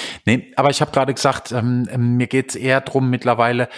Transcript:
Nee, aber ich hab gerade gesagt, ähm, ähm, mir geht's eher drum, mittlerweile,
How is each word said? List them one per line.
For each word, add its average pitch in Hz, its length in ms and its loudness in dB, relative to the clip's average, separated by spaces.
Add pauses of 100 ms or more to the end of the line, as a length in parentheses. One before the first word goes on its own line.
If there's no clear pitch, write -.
(260)
Nee, 120 300 0
aber 139 140 2
ich 139 140 0
hab - 100 -4
gerade 135 220 0
gesagt, - 360 -2
ähm, 123 400 0
ähm, 120 260 0
mir 123 100 0
geht's 131 260 -2
eher 131 260 0
drum, 131 300 0
mittlerweile, 120 680 0